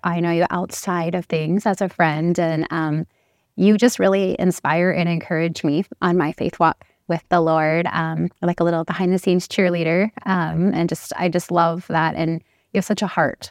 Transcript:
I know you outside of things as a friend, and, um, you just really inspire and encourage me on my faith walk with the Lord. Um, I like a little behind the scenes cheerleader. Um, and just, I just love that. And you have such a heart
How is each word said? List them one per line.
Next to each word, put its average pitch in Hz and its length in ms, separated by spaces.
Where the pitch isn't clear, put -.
I 175 160
know 170 100
you 170 200
outside 175 640
of 180 120
things 160 400
as 196 140
a 190 80
friend, 165 500
and, 160 320
um, 156 360
you 202 220
just 240 200
really 190 400
inspire 175 520
and 170 180
encourage 165 560
me 156 200
on 175 160
my 156 140
faith - 280
walk 160 240
with 170 220
the 175 100
Lord. 160 460
Um, 160 420
I 175 40
like 175 140
a 170 40
little 165 200
behind 180 280
the 185 60
scenes 180 300
cheerleader. 175 640
Um, 175 480
and 170 140
just, - 280
I 180 120
just 175 220
love 170 360
that. 160 300
And 165 260
you 202 60
have 185 60
such - 160
a 202 60
heart - 440